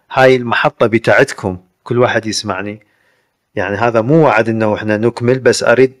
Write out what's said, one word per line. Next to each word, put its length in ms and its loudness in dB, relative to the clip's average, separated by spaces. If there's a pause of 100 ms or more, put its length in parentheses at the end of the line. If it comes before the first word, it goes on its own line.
(120)
هاي 240 4
المحطة 520 -2
بتاعتكم، 720 0 (260)
كل 160 -4
واحد 260 0
يسمعني، 600 -8 (680)
يعني 220 -4
هذا 240 0
مو 240 2
وعد 240 2
أنه 260 -2
إحنا 220 -2
نكمل، 420 -2
بس 240 0
أريد 360 2